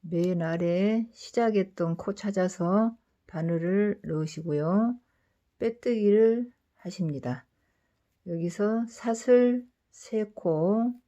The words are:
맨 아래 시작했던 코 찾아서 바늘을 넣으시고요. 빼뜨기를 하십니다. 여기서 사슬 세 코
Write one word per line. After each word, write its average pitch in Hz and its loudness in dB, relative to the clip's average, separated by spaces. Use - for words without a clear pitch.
맨 175 -2
아래 175 0
시작했던 190 -2
코 196 -6
찾아서 196 0
바늘을 175 -2
넣으시고요. 160 -2
빼뜨기를 226 2
하십니다. 139 -6
여기서 202 -2
사슬 247 2
세 - -4
코 208 0